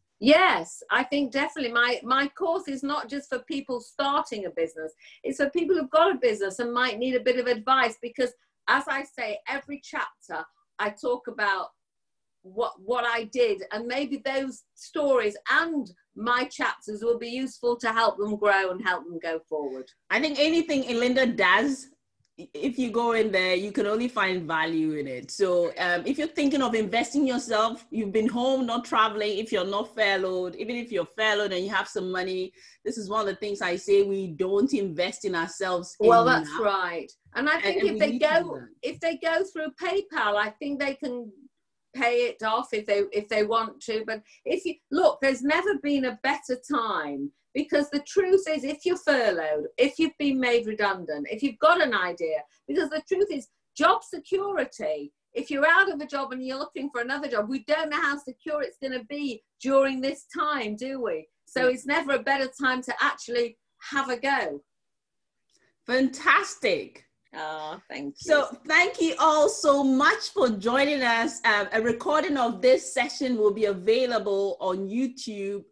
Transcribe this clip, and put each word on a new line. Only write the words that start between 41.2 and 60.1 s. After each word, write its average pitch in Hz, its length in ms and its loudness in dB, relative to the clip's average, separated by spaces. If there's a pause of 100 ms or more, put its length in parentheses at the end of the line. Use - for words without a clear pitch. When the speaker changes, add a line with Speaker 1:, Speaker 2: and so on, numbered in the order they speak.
Speaker 1:
pay 240 320 2
it - 160 -8
off 226 280 -2
if 214 140 -4
they, 202 160 2 (120)
if 208 160 -2
they 214 160 2
want 220 400 -2
to. 220 200 -4
But 220 160 -6 (240)
if 302 180 -2
you 330 120 -6 (160)
look, 330 320 4
there's 262 180 2
never 330 400 0
been 285 240 0
a 226 160 -4
better 269 340 -2 (160)
time, 233 600 -4 (220)
because 294 360 0
the 285 120 -4
truth 381 460 4
is, 302 160 -2
if 294 220 -4
you're 359 120 0
furloughed, 170 680 0 (140)
if 277 180 4
you've 320 220 0
been 277 200 0
made 240 280 2
redundant, 185 640 -2
if 220 100 -8
you've 269 160 -2
got 339 240 6
an 277 140 2
idea, 175 420 -2 (300)
because 294 240 -2
the 311 160 -6
truth 392 240 2
is 277 160 -6 (280)
job 381 280 4
security, 320 1080 -6 (220)
if - 160 -6
you're 285 160 0
out 381 260 4
of 294 80 -6
a 302 60 -8
job 277 280 -6
and 254 120 -8
you're 262 140 -6
looking 285 320 -8
for 240 100 -4
another 277 260 -4
job, 214 220 -2
we 269 140 -4
don't 311 260 0
know 294 100 -2
how 285 160 0
secure 294 460 -8
it's - 180 -8
gonna 254 260 -6
be 285 360 -8 (180)
during 269 420 2
this 269 240 -4 (120)